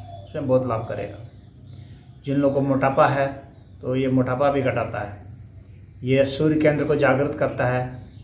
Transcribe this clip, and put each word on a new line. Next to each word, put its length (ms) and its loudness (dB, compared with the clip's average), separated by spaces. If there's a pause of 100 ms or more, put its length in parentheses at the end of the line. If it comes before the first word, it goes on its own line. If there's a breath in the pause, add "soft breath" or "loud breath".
(260)
उसमें 220 -8
बहुत 200 2
लाभ 220 -4
करेगा। 280 -8 (1080 loud breath)
जिन 120 -2
लोगों 180 4
को 80 2
मोटापा 460 4
है 180 0 (540)
तो 140 -4
ये 140 0
मोटापा 420 2
भी 100 0
घटाता 400 -2
है। 240 -12 (760)
ये 240 4
सूर्य 340 2
केंद्र 240 2
को 100 2
जागृत 440 2
करता 280 -2
है, 180 0 (380)